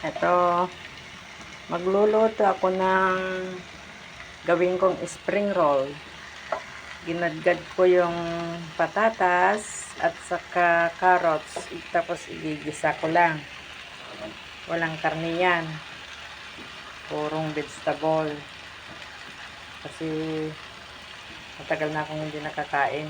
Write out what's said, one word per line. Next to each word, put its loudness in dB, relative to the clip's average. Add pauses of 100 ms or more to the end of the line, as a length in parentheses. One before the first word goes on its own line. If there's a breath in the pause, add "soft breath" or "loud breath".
Ito, 4 (960)
magluluto 4
ako 4
ng 4 (1300)
gawin 4
kong 4
spring 0
roll. 4 (1200)
Ginadgad 2 (160)
ko 8
yung 6 (640)
patatas 2
at 2 (160)
saka 4
carrots, 4 (240)
tapos 0
igigisa -2
ko 0
lang. 6 (1300)
Walang 0
karne 0
yan. 4 (1400)
Purong -2
vegetable. 0 (1500)
Kasi -8 (1500)
matagal 0
na 0
akong -6
hindi -8
nakakain. 0